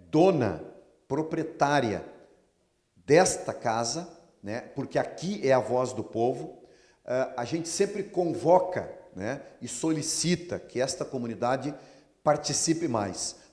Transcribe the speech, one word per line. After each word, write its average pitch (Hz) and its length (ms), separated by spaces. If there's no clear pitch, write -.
dona, 147 540
proprietária 143 960
desta - 580
casa, 120 540
né, 107 200
porque 135 220
aqui 180 460
é 135 100
a 127 60
voz 123 340
do 110 100
povo, - 540
eh, 127 320
a 120 80
gente 165 240
sempre 202 320
convoca, 170 920
né, 107 260
e 120 60
solicita 160 920
que - 240
esta 131 240
comunidade 123 640
participe 156 640
mais. 101 480